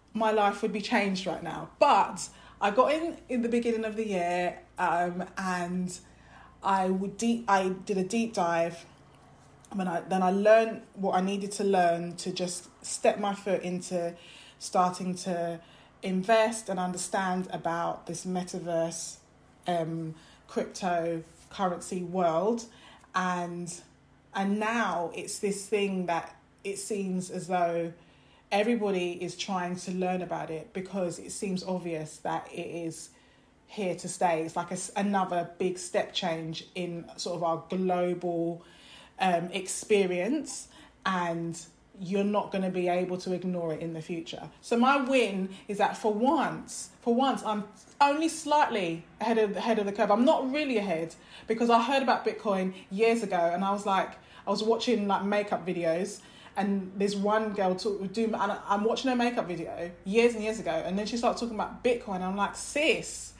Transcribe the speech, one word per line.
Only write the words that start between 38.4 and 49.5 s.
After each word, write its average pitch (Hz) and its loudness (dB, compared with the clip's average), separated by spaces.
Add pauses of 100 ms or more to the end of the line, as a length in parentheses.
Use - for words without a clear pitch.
um, 180 2
experience, 196 0 (360)
and 170 -2 (380)
you're 196 0
not 208 0
gonna 190 0
be 180 0
able 180 0
to 185 -4
ignore 175 -2
it 160 -6
in 165 -6
the 160 -8
future. 165 -8 (120)
So - 0
my 262 6
win 226 2 (180)
is 202 -6
that 202 2
for 214 0
once, 226 0 (120)
for 233 2
once, 247 2
I'm 208 -2 (340)
only 294 6
slightly 226 0 (160)
ahead 220 2
of, 202 2